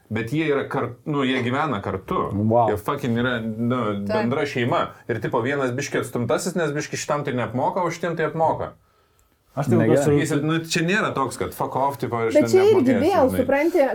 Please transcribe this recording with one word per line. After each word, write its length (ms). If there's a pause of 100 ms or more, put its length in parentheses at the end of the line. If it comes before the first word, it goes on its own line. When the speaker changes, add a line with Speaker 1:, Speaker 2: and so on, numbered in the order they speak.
Speaker 1:
bet 220
jie 220
yra 160
kar-, 240 (120)
nu, 200
jie 180
gyvena 380
kartu, 500
Speaker 2:
Wow. 380
Speaker 1:
jie 80
fucking 400
yra, 240
nu, 640
Speaker 3:
Taip. 80
Speaker 1:
bendra 320
šeima 460 (160)
ir, 120
tipo, 220
vienas 320
biškį 300
atstumtasis, 520
nes 160
biškį 260
šitam 280
tai 80
neapmoka, 480
o 80
šitiem 260
tai 140
apmoka. 460 (800)
Speaker 4:
Aš 100
tai 100
kol 140
kas 160
Speaker 2:
Negerai. 220
Speaker 1:
Sakysit, 180
nu, 140
čia 260
nėra 280
toks, 240
kad 160
fuck 220
off, 220
tipo, 180
aš 180
Speaker 3:
Bet 120
Speaker 1:
ten 60
Speaker 3:
čia 120
irgi 300
Speaker 1:
neapmokėsiu, 80
Speaker 3:
vėl, 280
Speaker 1:
žinai. 100
Speaker 3:
supranti, 560